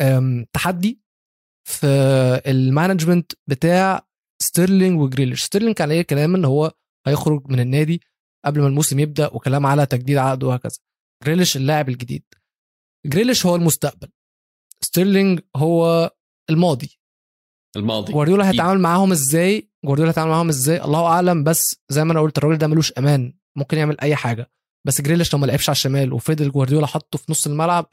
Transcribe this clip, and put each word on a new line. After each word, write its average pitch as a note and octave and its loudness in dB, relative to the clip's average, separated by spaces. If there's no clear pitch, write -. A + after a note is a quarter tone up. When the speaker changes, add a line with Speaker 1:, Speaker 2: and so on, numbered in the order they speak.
Speaker 1:
آم، C3 0
تحدي F3+ -4
في - -4
المانجمنت D#3+ 0
بتاع F3+ 0
ستيرلينج F#3 2
وجريليش. C3 -2
ستيرلينج G#3+ -2
كان D3+ -2
عليه E3 0
كلام D#3 0
إن F3+ 0
هو D3 0
هيخرج D3 -2
من B2+ 0
النادي D3+ 0
قبل D3 0
ما C#3+ 4
الموسم C#3 0
يبدأ، D3 -2
وكلام C#3 -2
على C#3+ 2
تجديد C3 -2
عقده C3 -2
وهكذا. B2+ -6
جريليش D#3+ 0
اللاعب C#3 0
الجديد، B2 -8
جريليش G#3 0
هو F3 2
المستقبل، E3 -2
ستيرلينج F#3+ 0
هو E3 2
الماضي. D#3 0
Speaker 2:
الماضي. G#2+ -4
Speaker 1:
جوارديولا F#3 2
Speaker 2:
أكيد. D3 2
Speaker 1:
هيتعامل F#3 2
معاهم F#3 2
إزاي؟ E3+ 0
جوارديولا D3 2
هيتعامل D#3+ 0
معاهم E3 2
إزاي؟ D3 0
الله D#3 0
أعلم، F3 2
بس - -2
زي D3 0
ما D#3+ 0
أنا D#3+ 2
قلت، D3+ 0
الراجل D#3 0
ده D#3 0
ملوش D#3 2
أمان، C3 0
ممكن C#3 -4
يعمل D3+ -2
أي C#3+ 0
حاجة. A#2+ -6
بس C#3 -2
جريليش E3 0
لو D3 2
ما C#3+ 0
لعبش C3 0
على C#3 0
الشمال C3+ 0
وفضل D3 -2
جوارديولا C#3 2
حاطه - -8
في - -8
نص - -2
الملعب، E3 0